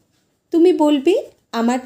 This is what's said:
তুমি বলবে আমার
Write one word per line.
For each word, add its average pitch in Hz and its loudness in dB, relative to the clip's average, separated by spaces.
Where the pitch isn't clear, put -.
তুমি 339 4
বলবে 302 0
আমার 233 -2